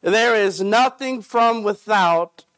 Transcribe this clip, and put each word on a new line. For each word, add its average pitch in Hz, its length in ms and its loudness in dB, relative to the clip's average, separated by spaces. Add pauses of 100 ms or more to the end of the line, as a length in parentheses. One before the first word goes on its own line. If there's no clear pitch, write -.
There 226 340 0
is 196 260 -2
nothing 254 600 -2
from 233 420 0
without 190 840 -2 (120)